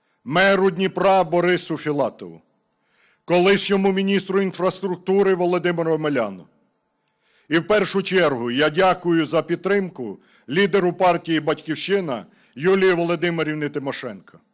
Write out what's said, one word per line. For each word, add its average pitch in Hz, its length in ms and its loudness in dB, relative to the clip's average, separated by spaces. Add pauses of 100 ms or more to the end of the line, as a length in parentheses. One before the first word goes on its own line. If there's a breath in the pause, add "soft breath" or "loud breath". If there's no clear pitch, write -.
(240)
меру 190 480 4
Дніпра 185 520 2
Борису 170 540 0
Філатову, 117 640 -4 (840)
колишньому 196 680 2
міністру 196 500 0
інфраструктури 185 920 0
Володимиру 175 580 0
Омеляну. 123 540 -2 (1040)
І 151 80 2
в 170 100 -2
першу 196 360 2
чергу 143 480 0
я 143 180 0
дякую 175 560 0
за 156 180 -2
підтримку 170 760 -4 (300 soft breath)
лідеру 180 440 0
партії 170 460 0
«Батьківщина» 151 840 -4 (300 soft breath)
Юлії 190 380 2
Володимирівні 165 760 -2
Тимошенко. 131 680 -10 (140)